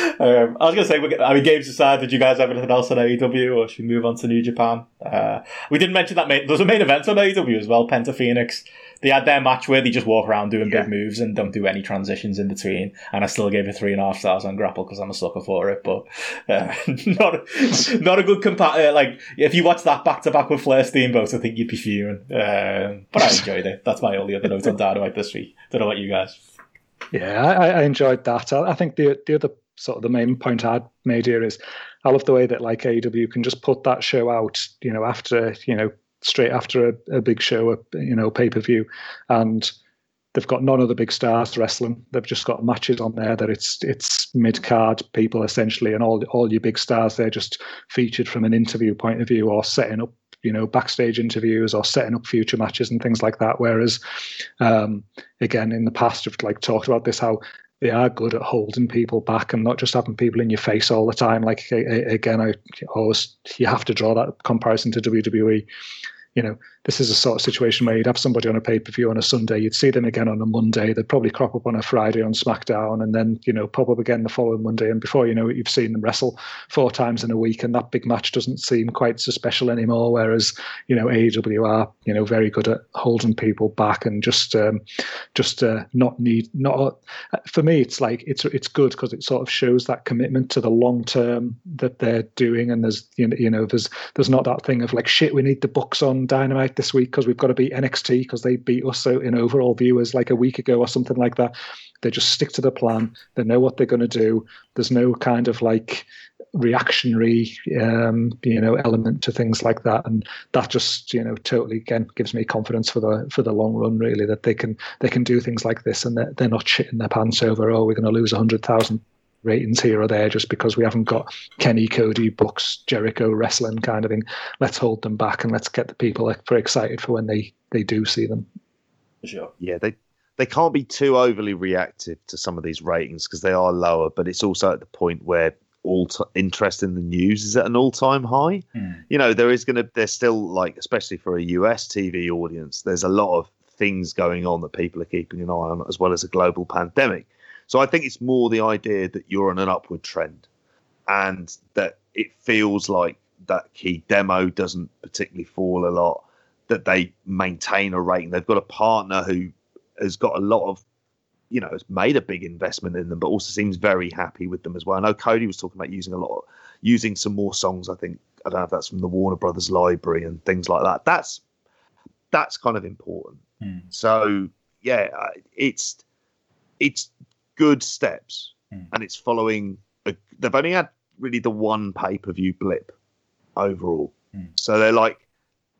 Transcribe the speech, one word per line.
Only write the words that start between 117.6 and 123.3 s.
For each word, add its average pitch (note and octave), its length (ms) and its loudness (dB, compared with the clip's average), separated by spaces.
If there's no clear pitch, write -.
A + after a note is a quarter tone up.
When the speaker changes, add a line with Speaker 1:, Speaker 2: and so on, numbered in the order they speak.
Speaker 3:
Oh, A2+ 140 4
we're A2 100 2
gonna G#2+ 160 0
lose A2+ 200 2
a A2 60 0
hundred A2 240 2
thousand A2+ 400 0
ratings A2+ 360 0
here A2 220 4
or G#2+ 60 2
there G#2+ 220 2
just - 200 -2
because A2 260 0
we A#2 80 4
haven't A2+ 220 0
got A2+ 280 -2
Kenny, A2+ 280 4
Cody, A2 420 2
Bucks, - 580 -2
Jericho A2+ 420 0
wrestling A2 500 -2